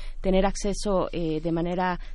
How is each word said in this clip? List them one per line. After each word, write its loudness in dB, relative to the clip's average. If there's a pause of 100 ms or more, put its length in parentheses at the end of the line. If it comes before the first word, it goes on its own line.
(200)
tener 4
acceso, 0
eh, -2
de -2
manera 0 (160)